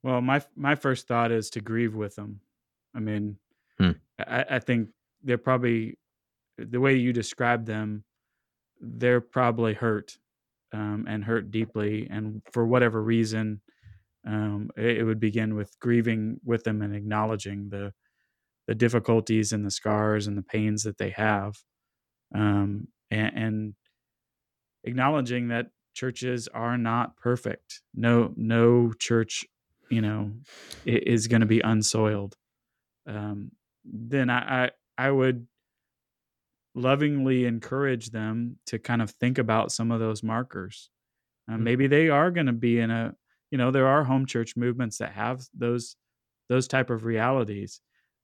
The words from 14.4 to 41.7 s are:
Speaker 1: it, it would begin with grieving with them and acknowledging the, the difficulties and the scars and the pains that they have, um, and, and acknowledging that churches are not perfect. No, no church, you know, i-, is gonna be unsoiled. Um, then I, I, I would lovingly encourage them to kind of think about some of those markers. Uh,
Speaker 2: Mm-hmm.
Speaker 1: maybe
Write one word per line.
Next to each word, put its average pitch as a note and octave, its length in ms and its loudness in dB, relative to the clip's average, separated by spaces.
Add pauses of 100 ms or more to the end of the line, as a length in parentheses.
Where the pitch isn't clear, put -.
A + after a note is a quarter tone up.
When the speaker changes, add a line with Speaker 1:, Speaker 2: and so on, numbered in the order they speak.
Speaker 1:
it, A2+ 220 0
it A2+ 60 0
would A2 160 0
begin A2 360 0
with G#2 220 -8
grieving A#2 640 2
with A#2 220 -2
them G#2+ 160 -2
and G#2 140 -4
acknowledging G#2 720 -4
the, G2+ 240 -8 (720)
the A#2 80 0
difficulties A2+ 760 2
and G#2 120 -2
the G2+ 60 -4
scars G#2+ 560 0
and G2+ 100 -4
the G2 60 -6
pains G#2+ 400 -2
that G#2+ 160 -6
they G2+ 120 -4
have, G#2 460 -2 (760)
um, G#2 540 0 (240)
and, G#2+ 240 -2
and G#2+ 380 -4 (1080)
acknowledging B2 680 0
that A#2+ 200 -2 (260)
churches B2 540 -6
are A#2+ 280 -4
not A#2 400 0
perfect. - 680 -4 (120)
No, A#2 420 4
no A#2 640 6
church, - 460 0 (440)
you A2+ 120 2
know, G#2+ 320 -2 (520)
i-, - 60 -2
is A2+ 380 2
gonna A2+ 180 6
be A2 140 4
unsoiled. G#2+ 720 0 (720)
Um, G#2 460 -8 (320)
then B2 460 -2
I, B2+ 340 0
I, B2 60 0 (280)
I C3+ 140 2
would C3 340 2 (1300)
lovingly C3+ 720 2
encourage A#2+ 640 -2
them A2+ 560 -6
to A2+ 140 -6
kind A#2 200 -2
of G#2+ 120 -2
think B2+ 260 0
about A2 320 2
some A#2 220 -2
of A2+ 80 0
those A2 240 -4
markers. A2 680 -6 (580)
Uh, A2+ 40 -8
Speaker 2:
Mm-hmm. A2+ 100 -2
Speaker 1:
maybe B2+ 240 4